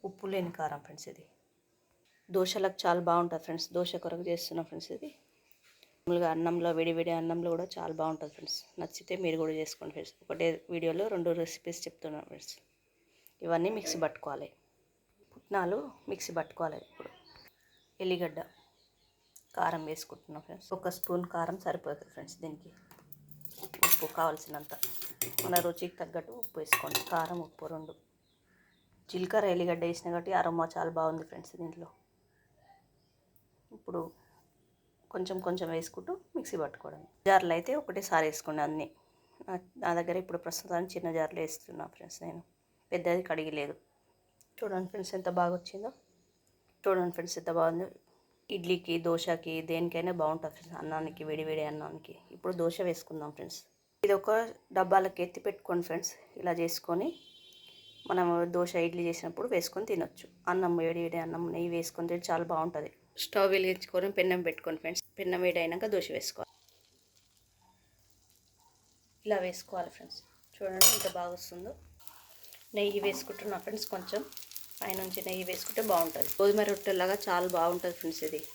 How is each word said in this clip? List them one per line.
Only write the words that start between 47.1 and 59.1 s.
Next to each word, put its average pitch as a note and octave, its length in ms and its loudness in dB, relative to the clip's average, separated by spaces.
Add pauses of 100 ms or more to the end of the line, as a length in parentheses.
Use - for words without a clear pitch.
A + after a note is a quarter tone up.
ఫ్రెండ్స్ E3+ 260 -6
ఎంత E3 180 -2
బాగుందో. E3 280 4 (720)
ఇడ్లీకి, F3 400 0 (100)
దోశకి, E3 480 2 (160)
దేనికైనా E3+ 500 0
బాగుంటుంది D#3 360 0
ఫ్రెండ్స్. E3 240 -14
అన్నానికి, D#3 480 -4
వేడి D#3 200 -2
వేడి D#3 220 0
అన్నానికి. D#3 440 -10 (200)
ఇప్పుడు F3+ 260 -4
దోశ E3 160 2 (120)
వేసుకుందాం D#3+ 480 -6
ఫ్రెండ్స్. - 220 -10 (460)
ఇది G3+ 140 8
ఒక G#3 120 2 (480)
డబ్బాలకు F#3 480 6
ఎత్తి - 200 -10
పెట్టుకోండి F3 420 0
ఫ్రెండ్స్. E3+ 240 -2 (300)
ఇలా F3 180 2
చేసుకొని E3+ 480 0 (1040)
మనం F3+ 160 6 (300)
దోశ, F3 180 2 (120)
ఇడ్లీ E3+ 220 0
చేసినప్పుడు E3+ 460 -4